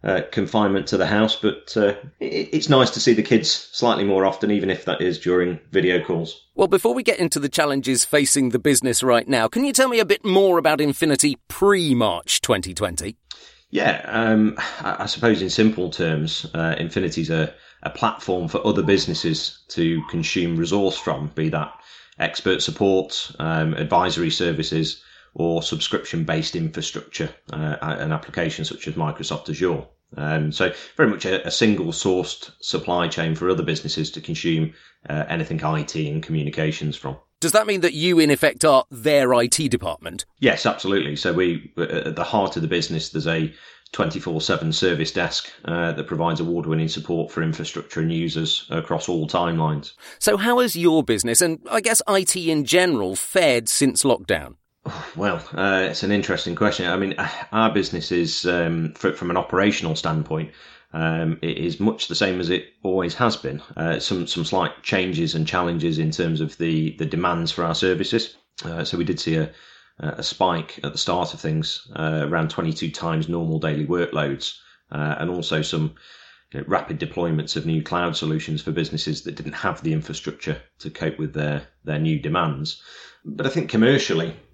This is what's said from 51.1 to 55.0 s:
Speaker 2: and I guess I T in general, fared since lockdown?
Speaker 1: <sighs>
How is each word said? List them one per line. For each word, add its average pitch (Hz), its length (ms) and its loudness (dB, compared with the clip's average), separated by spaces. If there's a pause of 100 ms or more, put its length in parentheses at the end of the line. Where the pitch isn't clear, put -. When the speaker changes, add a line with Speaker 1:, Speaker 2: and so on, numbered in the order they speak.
Speaker 2:
and 165 180 2 (100)
I 226 120 2
guess 220 260 2
I 196 160 2
T 170 260 -2
in 156 140 2
general, 135 540 2
fared 131 500 2
since - 360 2
lockdown? 85 520 0 (300)
Speaker 1:
<sighs> - 80 -8 (220)